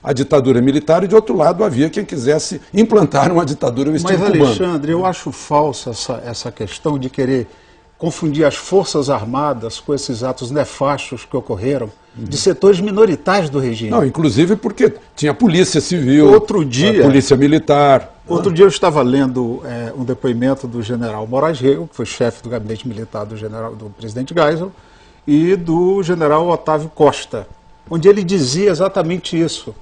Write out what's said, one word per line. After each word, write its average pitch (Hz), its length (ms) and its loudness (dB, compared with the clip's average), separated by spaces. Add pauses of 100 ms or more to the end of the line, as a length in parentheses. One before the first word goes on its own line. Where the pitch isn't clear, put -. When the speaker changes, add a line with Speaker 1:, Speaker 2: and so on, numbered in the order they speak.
Speaker 1:
a 135 100 -4
ditadura 127 480 2
militar 147 420 2
e 196 60 -2
de 180 60 0
outro 220 200 4
lado 175 300 2
havia 131 240 0
quem 196 160 -6
quisesse 151 560 -4 (140)
implantar 185 580 2
uma 175 120 2
ditadura 135 440 -2
ao 156 60 0
Speaker 2:
Mas, 165 80 -2
Speaker 1:
estilo 185 160 0
cubano. 175 260 2
Speaker 2:
Alexandre, 151 480 0
eu 180 140 0
acho 180 260 -6
falsa 147 580 -2
essa, 120 360 -8
essa 120 260 -10
questão 139 460 -6
de 127 100 -6
querer 127 400 -2 (480)
confundir 156 480 -2
as 139 100 2
Forças 165 540 -2
Armadas 123 720 -4
com 147 140 -4
esses 131 280 -6
atos 127 280 -8
nefastos 139 760 -4
que - 120 -10
ocorreram, 117 540 -4 (260)
Speaker 1:
Uhum. 113 100 -12
Speaker 2:
de 95 100 -8
setores 190 420 2
minoritários 190 720 0
do 139 80 -4
regime. 117 320 -4
Speaker 1:
Não, 196 160 2
inclusive 151 480 2
porque 214 400 0 (220)
tinha 147 180 -2
polícia 175 460 2
civil, 143 500 4
Speaker 2:
Outro - 300 4
Speaker 1:
a 156 40 0
Speaker 2:
dia, 147 380 2
Speaker 1:
polícia 135 340 4
militar. 143 720 4 (200)
Speaker 2:
outro 175 240 0
dia 165 120 6
eu 196 40 8
estava 156 340 2
lendo, 127 640 0
é, 117 320 -10
um 131 80 -8
depoimento 127 640 -2
do 120 120 -8
general 113 460 -6
Moraes 139 320 0
Rego, 139 300 0
que - 80 -18
foi 117 100 -6
chefe 120 340 -4
do - 80 -14
gabinete 110 380 -8
militar 110 400 -10
do 110 100 -14
general, 110 380 -10
do 110 120 -18
presidente 113 460 -10
Geisel, 165 380 0 (560)
e 160 300 2
do 180 480 0
general 160 440 0
Otávio 156 400 -2
Costa, 127 600 0 (420)
onde 165 180 2
ele 202 140 4
dizia 175 480 0
exatamente 175 680 -2
isso. 165 460 -4